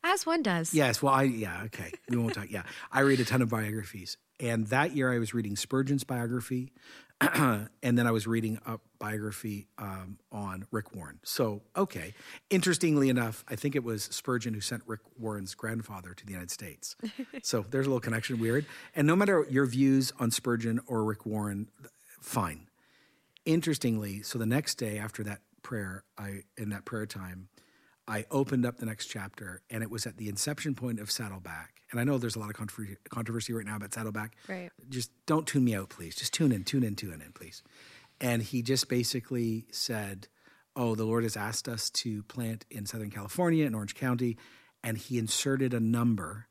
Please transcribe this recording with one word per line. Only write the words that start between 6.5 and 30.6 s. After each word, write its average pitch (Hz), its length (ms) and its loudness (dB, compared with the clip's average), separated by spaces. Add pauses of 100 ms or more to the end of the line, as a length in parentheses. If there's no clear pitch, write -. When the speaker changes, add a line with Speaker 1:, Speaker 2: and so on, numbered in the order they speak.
Speaker 2:
<clears throat> - 0 - (600)
And 120 160 4
then 120 80 6
I 117 60 6
was 107 140 2
reading 113 400 0
a 113 120 -4 (200)
biography, 104 680 -6 (120)
um, 95 400 -10 (140)
on 101 400 -6
Rick 110 220 -4
Warren. 78 300 -12
So, 107 380 -2 (140)
okay. 104 380 -2 (360)
Interestingly 160 580 4
enough, 120 400 0
I 117 80 -6
think 143 200 -2
it 127 80 0
was 110 200 -2
Spurgeon 120 500 -2
who 104 60 -6
sent 113 260 -6
Rick 110 140 -8 (180)
Warren's 104 360 -6
grandfather 107 600 -8
to - 120 -20
the 101 60 -10
United 90 180 -8
States. - 460 -12 (220)
Speaker 1:
<laughs> 262 240 -10
Speaker 2:
So 107 280 0
there's 135 160 2
a - 20 0
little 127 120 2
connection, 113 400 -2
weird. 120 260 2 (300)
And 147 100 6
no 160 100 8
matter 196 340 6
your 135 160 4
views 135 520 4
on 117 120 2
Spurgeon 117 560 0
or 113 180 0
Rick 107 220 -2
Warren, 104 420 -2 (520)
fine. 82 480 -2 (760)
Interestingly, 120 760 2
so - 160 -6
the 113 80 2
next 123 280 2
day 107 240 -4
after 110 260 -6
that 104 160 -8 (220)
prayer, 98 420 -6 (140)
I, 98 240 -8 (140)
in 107 140 -6
that 101 140 -8
prayer 110 220 -6
time, 92 420 -12 (580)
I 110 240 -4
opened 135 360 2
up 120 120 -4
the 120 80 -6
next 110 200 -6
chapter, 98 640 -10
and 113 120 -4
it 110 80 -6
was 113 160 -4
at 113 100 -10
the 107 120 -6
inception 143 460 -2